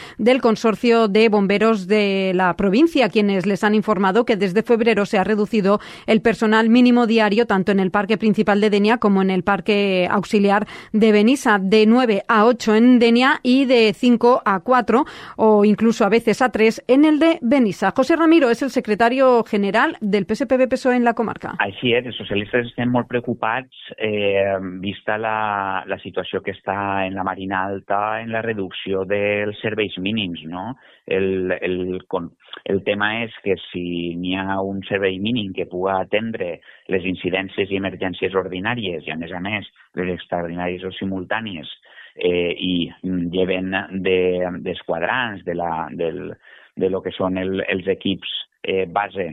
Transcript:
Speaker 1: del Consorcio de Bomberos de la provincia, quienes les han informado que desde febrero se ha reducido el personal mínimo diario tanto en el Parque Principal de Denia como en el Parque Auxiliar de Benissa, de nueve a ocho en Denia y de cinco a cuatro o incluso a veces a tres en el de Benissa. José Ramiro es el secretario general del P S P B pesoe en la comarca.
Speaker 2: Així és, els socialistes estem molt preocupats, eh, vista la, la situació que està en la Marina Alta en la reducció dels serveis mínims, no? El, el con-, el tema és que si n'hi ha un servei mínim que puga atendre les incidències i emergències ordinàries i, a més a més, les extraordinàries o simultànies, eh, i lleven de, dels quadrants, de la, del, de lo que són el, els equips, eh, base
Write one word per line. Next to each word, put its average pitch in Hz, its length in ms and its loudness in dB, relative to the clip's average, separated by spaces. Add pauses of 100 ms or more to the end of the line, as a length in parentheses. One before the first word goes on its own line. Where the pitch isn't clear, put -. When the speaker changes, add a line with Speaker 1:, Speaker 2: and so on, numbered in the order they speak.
(180)
Speaker 1:
del 240 240 2
Consorcio 226 680 2
de 214 220 4
Bomberos 202 580 2
de 196 480 0
la 180 220 2
provincia, 240 500 4
quienes 196 380 2
les 202 180 0
han 214 120 2
informado 208 500 2
que 226 100 0
desde 196 260 0
febrero 220 440 2
se 214 140 -2
ha 190 40 0
reducido 202 560 0 (260)
el 208 160 2
personal 226 460 2
mínimo 240 400 6
diario 220 400 2
tanto 190 240 2
en 196 80 2
el 185 120 0
Parque 208 260 0
Principal 214 420 2
de 214 120 2
Denia 214 260 2
como 202 240 2
en 190 80 2
el 185 160 0
Parque 202 680 0
Auxiliar 202 560 2 (240)
de 220 220 4
Benissa, 214 480 4
de 214 240 4
nueve 226 420 4
a 214 160 4
ocho 226 320 2
en 240 240 8
Denia 240 420 4
y 254 220 2
de 233 340 4
cinco 240 520 4
a 190 120 0
cuatro 247 440 2 (320)
o 214 280 6
incluso 220 400 2
a 196 40 0
veces 226 320 2
a 254 80 2
tres 220 380 0
en 277 180 6
el 302 140 4
de 330 220 4
Benissa. 226 540 2
José 269 200 2
Ramiro 311 340 4
es - 120 0
el 277 80 -2
secretario 233 760 2
general 214 580 0
del 202 240 0
P 220 80 -4
S 254 140 -2
P 254 100 2
B 254 100 2
pesoe 247 280 0
en 247 80 2
la 233 100 2
comarca. - 460 -6
Speaker 2:
Així 113 340 0
és, 123 120 0
els 117 120 -12
socialistes 104 540 -4
estem 123 180 -2
molt 123 180 0
preocupats, 120 680 -4 (220)
eh, 101 600 0 (240)
vista 101 360 -6
la, 104 680 -4
la 95 140 -6
situació 92 420 -8
que 98 160 -8
està 98 480 -4
en 92 100 -6
la 95 80 -6
Marina 95 420 -4
Alta 101 560 -4
en 113 100 -10
la 113 100 -4
reducció 98 640 -6
dels 104 560 -2
serveis 104 380 -4
mínims, 92 460 -6
no? 92 300 -10 (300)
El, 95 460 -2 (100)
el 92 460 -4
con-, 85 240 -6 (340)
el 98 200 -2
tema 107 380 -2
és 110 100 -10 (100)
que 95 120 -2 (160)
si 87 460 -6
n'hi 90 200 -4
ha 98 240 -4
un 98 260 -6
servei 98 320 -2
mínim 104 340 -4
que 87 120 -6
puga 95 340 -4
atendre 104 600 -6 (280)
les 92 180 -4
incidències 92 640 -4
i 98 80 -4
emergències 92 600 -6
ordinàries 92 680 -6
i, 76 40 -10
a 78 60 -8
més 85 160 -10
a 90 80 -10
més, 101 260 -8 (300)
les 90 160 -4
extraordinàries 87 720 -8
o 92 80 -10
simultànies, 95 760 -8 (460)
eh, 87 380 -2
i 87 360 -4 (440)
lleven 92 400 -2 (320)
de, 90 400 0 (160)
dels 87 240 -8
quadrants, 95 600 -6
de 87 100 -6
la, 82 360 -6
del, 82 420 -6 (420)
de 92 140 -2
lo 92 120 -4
que 90 140 -8
són 92 260 -2
el, 95 260 -4
els 95 220 -4
equips, 92 400 -4 (320)
eh, 95 240 -4
base 92 480 -6